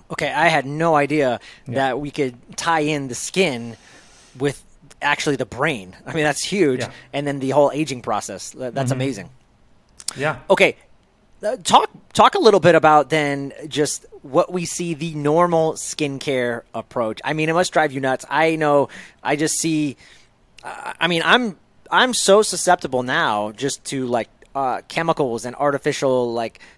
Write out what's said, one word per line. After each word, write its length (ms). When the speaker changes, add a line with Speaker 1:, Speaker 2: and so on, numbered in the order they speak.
Speaker 1:
Okay, 220
I 160
had 180
no 300
idea 440
Speaker 2:
Yeah. 80
Speaker 1:
that 240
we 100
could 260
tie 260
in 280
the 60
skin 600
with 240
actually 340
the 100
brain. 500
I 80
mean, 100
that's 200
huge. 360
Speaker 2:
Yeah. 120
Speaker 1:
And 160
then 120
the 100
whole 240
aging 280
process. 500
Tha-, 200
that's 200
Speaker 2:
Mm-hmm. 100
Speaker 1:
amazing. 280
Speaker 2:
Yeah. 240
Speaker 1:
Okay. 280
Uh, 140
talk, 320
talk 220
a 40
little 200
bit 160
about 340
then 420
just 380
what 320
we 120
see 280
the 220
normal 580
skincare 880
approach. 520
I 80
mean, 160
it 40
must 200
drive 180
you 80
nuts. 300
I 260
know. 340
I 120
just 240
see, 380
uh, 360
I 80
mean, 180
I'm, 320
I'm 240
so 280
susceptible 640
now 480
just 340
to, 200
like, 240
uh, 360
chemicals 560
and 100
artificial, 800
like, 260